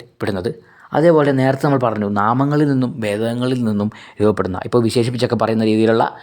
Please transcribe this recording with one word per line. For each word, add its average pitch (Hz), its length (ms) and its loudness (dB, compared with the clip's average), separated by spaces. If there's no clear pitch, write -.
പെടുന്നത്. 101 300 -4
അതേപോലെ 156 340 4
നേരത്തെ 135 260 0
നമ്മൾ 139 180 2
പറഞ്ഞു, 107 240 -2
നാമങ്ങളിൽ 143 520 2
നിന്നും 127 180 -2
ഭേദങ്ങളിൽ 117 680 -2
നിന്നും 104 200 0
രൂപപ്പെടുന്ന, 98 480 0
ഇപ്പോൾ 120 220 0
വിശേഷിപ്പിച്ചൊക്കെ 120 540 -2
പറയുന്ന 110 280 0
രീതിയിലുള്ള 110 340 2